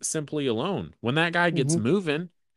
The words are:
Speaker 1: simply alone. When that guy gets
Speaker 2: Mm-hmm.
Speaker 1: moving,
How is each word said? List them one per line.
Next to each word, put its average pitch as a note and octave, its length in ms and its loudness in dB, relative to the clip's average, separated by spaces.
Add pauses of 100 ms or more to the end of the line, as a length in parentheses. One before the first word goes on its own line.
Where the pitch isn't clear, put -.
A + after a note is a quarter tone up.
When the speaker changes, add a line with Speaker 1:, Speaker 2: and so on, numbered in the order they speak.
Speaker 1:
simply D3 460 -4
alone. A#2+ 540 -2
When A#2+ 140 0
that E3+ 180 2
guy F3 160 2
gets E3 280 2
Speaker 2:
Mm-hmm. - 0 -
Speaker 1:
moving, E3 520 0 (280)